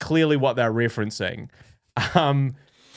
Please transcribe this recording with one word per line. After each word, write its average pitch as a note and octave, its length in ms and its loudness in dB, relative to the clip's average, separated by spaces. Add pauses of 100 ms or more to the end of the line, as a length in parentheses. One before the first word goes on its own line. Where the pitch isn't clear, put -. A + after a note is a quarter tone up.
clearly D#3 360 2
what C3 200 0
they're A#2 160 2
referencing. A2 760 -4 (680)
Um, C#3 420 2 (400)